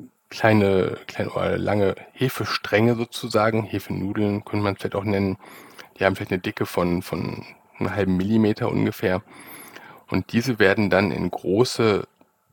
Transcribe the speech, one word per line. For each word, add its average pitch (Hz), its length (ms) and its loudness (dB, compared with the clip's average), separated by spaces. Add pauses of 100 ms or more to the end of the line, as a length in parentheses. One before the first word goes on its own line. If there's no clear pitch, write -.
(280)
kleine, 101 800 2
kleine - 240 -6
oder 92 260 -2
lange 98 380 0 (180)
Hefestränge 113 840 0
sozusagen, 113 680 -2
Hefenudeln 101 840 -4
könnte 104 200 -2
man 98 120 0
vielleicht - 200 -6
auch 98 80 -4
nennen. 98 340 0 (600)
Die 98 60 0
haben 95 100 4
vielleicht 101 180 -6
eine 92 100 -2
Dicke 110 240 -4
von, 87 340 0
von - 460 -8 (320)
einem 95 160 -4
halben 95 240 2
Millimeter 107 500 2
ungefähr. 104 540 0 (840)
Und - 260 -2
diese 117 240 0
werden 101 320 4
dann 95 200 4
in 87 200 -2
große 107 760 0 (460)